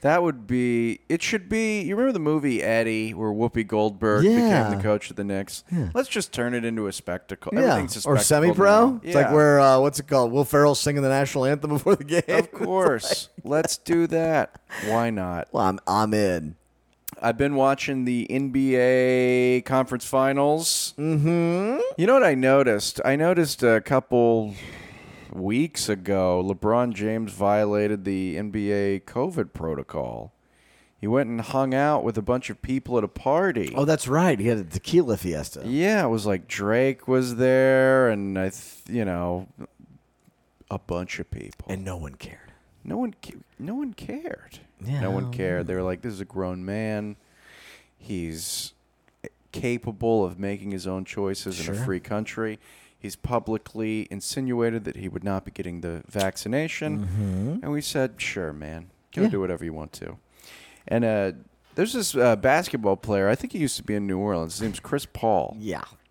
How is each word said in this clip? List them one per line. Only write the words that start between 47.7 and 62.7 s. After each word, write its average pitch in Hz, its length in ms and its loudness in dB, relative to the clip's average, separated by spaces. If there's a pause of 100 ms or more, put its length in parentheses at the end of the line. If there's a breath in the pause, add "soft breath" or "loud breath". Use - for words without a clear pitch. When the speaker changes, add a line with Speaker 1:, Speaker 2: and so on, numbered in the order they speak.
Speaker 1:
He's 82 760 -8 (800)
capable 113 720 -2
of 87 160 -6
making 98 320 -6
his 92 160 -8
own 92 180 -6
choices 98 640 -6
in 90 60 -6
a - 20 -6
Speaker 2:
Sure. 123 100 -4
Speaker 1:
free 92 140 -2
country. 110 600 -6 (380 soft breath)
He's 101 180 -12
publicly 110 960 -4
insinuated 117 760 -4
that - 100 -8
he 95 140 -10
would 92 140 -10
not 95 220 -4
be 95 60 -18
getting 87 300 -10
the 85 260 -8
vaccination." 104 920 -4
Speaker 2:
Mm-hmm. 98 500 -2 (140)
Speaker 1:
And 147 80 -6
we 147 100 -4
said, 131 360 -2
"Sure, 80 360 -6
man. 78 360 -14 (240)
Go 185 100 0
Speaker 2:
Yeah. 220 60 4
Speaker 1:
do 104 100 -2
whatever 90 260 -4
you 80 80 -6
want 78 200 -12
to." - 240 -14 (720 loud breath)
And, 117 180 2
uh, 101 260 2 (440)
there's 220 180 -2
this, - 220 -4
uh, 123 200 6
basketball 123 600 2